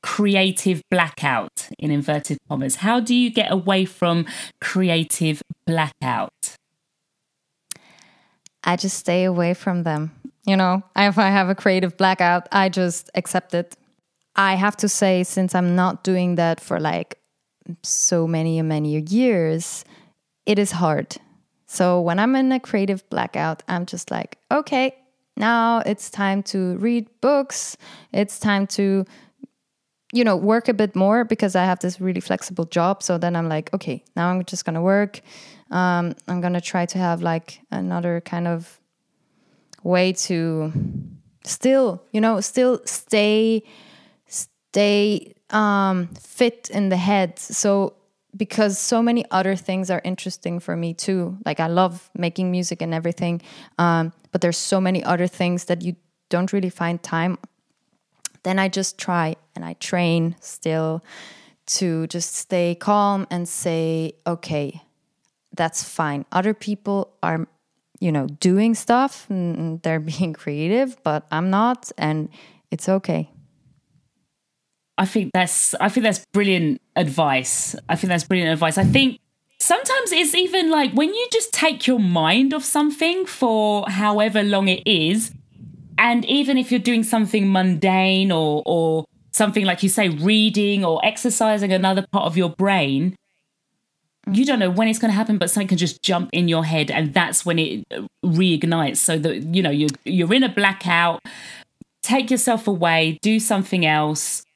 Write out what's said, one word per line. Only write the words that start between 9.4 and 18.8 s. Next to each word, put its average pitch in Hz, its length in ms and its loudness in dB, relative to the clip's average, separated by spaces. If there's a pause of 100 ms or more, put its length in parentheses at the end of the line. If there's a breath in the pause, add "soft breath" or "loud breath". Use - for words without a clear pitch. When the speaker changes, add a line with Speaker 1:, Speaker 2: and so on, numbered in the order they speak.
Speaker 2:
from 175 280 -2
them. 156 280 -2 (340)
You 196 100 2
know, 190 280 2 (120)
if 196 220 4
I 196 120 4
have 190 200 4
a 196 60 2
creative 185 420 0
blackout, 180 540 2
I 190 180 4
just 180 460 -2
accept - 380 -4
it. 175 220 -4 (600)
I 196 200 4
have 202 220 0
to 214 100 0
say, 185 360 2
since 185 320 -2
I'm 175 200 2
not 180 280 0
doing 180 320 0
that 165 260 0
for, 170 180 -4
like, 160 380 -4 (680)
so - 440 0
many, 165 340 0
many 151 400 0